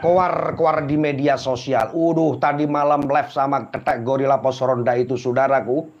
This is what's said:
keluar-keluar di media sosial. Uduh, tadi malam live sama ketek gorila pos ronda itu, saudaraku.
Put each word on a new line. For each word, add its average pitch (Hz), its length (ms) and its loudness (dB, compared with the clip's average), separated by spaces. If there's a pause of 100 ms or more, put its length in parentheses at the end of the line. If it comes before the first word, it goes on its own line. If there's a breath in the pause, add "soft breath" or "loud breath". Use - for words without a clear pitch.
keluar-keluar 160 880 0
di 151 80 2
media 143 400 0
sosial. 127 560 -2
Uduh, 165 480 0
tadi 147 240 0
malam 147 400 0
live 139 240 0
sama 139 400 -2
ketek 120 320 -4
gorila 135 400 0
pos 131 160 0
ronda 123 400 0
itu, 123 180 0
saudaraku. 131 680 0 (160)